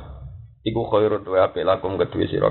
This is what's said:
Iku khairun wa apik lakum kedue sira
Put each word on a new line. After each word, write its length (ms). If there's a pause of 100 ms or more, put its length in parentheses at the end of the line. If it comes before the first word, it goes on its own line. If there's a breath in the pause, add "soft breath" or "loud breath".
(640)
Iku 240
khairun 380
wa 240
apik 160
lakum 340
kedue 300
sira 200